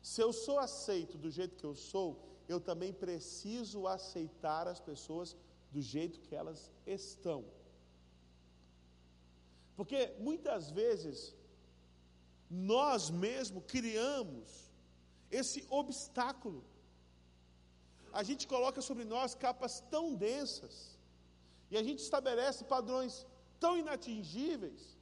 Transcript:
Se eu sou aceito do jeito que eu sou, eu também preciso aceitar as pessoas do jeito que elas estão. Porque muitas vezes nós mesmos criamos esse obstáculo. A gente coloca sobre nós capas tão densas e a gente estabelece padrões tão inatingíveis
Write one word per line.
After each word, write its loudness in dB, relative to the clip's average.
Se 0
eu 8
sou 2
aceito -2
do -4
jeito -4
que -12
eu -4
sou, -2
eu 0
também -2
preciso -4
aceitar -2
as -4
pessoas -8
do -2
jeito -2
que -10
elas -6
estão. -4
Porque 2
muitas 0
vezes 2
nós 6
mesmos 0
criamos 0
esse 0
obstáculo. 0
A 0
gente -2
coloca 2
sobre -4
nós 0
capas 0
tão 2
densas -2
e 2
a 4
gente 0
estabelece 2
padrões 0
tão 6
inatingíveis -2